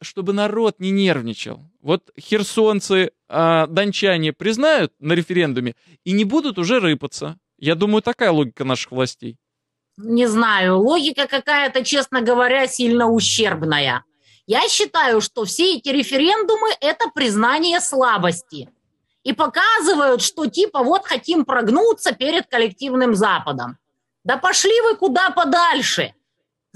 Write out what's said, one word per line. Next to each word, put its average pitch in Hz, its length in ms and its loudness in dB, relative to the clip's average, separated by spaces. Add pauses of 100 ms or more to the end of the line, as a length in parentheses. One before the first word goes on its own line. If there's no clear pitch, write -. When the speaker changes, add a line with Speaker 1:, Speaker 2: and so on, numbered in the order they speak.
Speaker 1:
чтобы 190 320 -6
народ 208 440 0
не 190 120 -4
нервничал. 131 720 -2 (180)
Вот 175 300 -4 (100)
херсонцы, 202 920 0 (180)
а, 165 360 2
дончане 175 680 0
признают 226 640 0
на 151 140 -2
референдуме 151 600 -2 (300)
и 180 80 -2
не 208 140 2
будут 269 320 -2
уже 214 220 0
рыпаться. 156 580 -4 (200)
Я 151 160 0
думаю, 208 280 2
такая 240 280 0
логика 143 340 0
наших 131 280 -4
властей. 123 460 -6 (580)
Speaker 2:
Не 233 300 0
знаю, 208 540 2
логика 285 460 0
какая-то, 277 560 -2
честно 269 380 -2
говоря, 247 460 2
сильно 240 420 0
ущербная. 156 960 0 (420)
Я 269 220 0
считаю, 277 540 0
что - 240 -6
все 330 300 0
эти 262 120 -8
референдумы — 359 800 0 (140)
это 311 320 -2
признание 277 680 0
слабости. 185 880 -2 (540)
И 269 100 -4
показывают, 311 880 0
что - 240 -4
типа 294 380 -2
вот 349 240 0
хотим - 400 -2
прогнуться 277 680 2
перед 285 360 -2
коллективным 247 640 0
Западом. 151 640 -2 (460)
Да 240 120 -2
пошли 381 460 2
вы 453 120 4
куда 359 360 0
подальше! 302 800 0 (640)